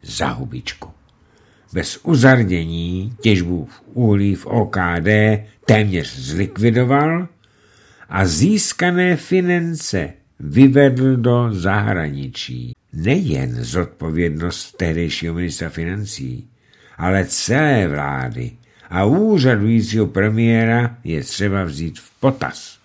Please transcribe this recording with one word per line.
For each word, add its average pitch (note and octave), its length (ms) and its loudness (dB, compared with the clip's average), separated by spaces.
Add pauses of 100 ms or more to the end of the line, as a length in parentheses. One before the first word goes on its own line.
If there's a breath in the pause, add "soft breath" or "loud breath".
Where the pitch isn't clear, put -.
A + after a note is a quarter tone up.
za - 260 -6
hubičku. - 640 -10 (800 soft breath)
Bez - 300 -6
uzardění F#2 1200 2
těžbu F2+ 500 2
v - 120 -20 (100)
uhlí G2+ 420 2
v - 120 -10
O A2 200 0
K F2 340 -2
D G#2+ 440 2 (200 loud breath)
téměř G2+ 540 0
zlikvidoval B2 1080 0 (800 soft breath)
a F#2+ 180 0
získané F3+ 880 2
finance E3+ 960 -2 (280)
vyvedl C3 760 6
do A#2+ 360 2
zahraničí. D#2+ 1200 -4 (200)
Nejen D2+ 720 -2
zodpovědnost D#2+ 1120 -4
tehdejšího E2 580 -4
ministra E2+ 340 -6
financí, E2 800 -10 (480 soft breath)
ale F#2 280 0
celé A#2+ 640 0
vlády C2 600 -6 (400 soft breath)
a F2+ 140 0
úřadujícího A#2 1040 2
premiéra A2+ 960 2
je D2+ 200 -4
třeba G2 400 -2
vzít D#2 340 -8
v - 220 -20
potaz. - 540 -4 (120)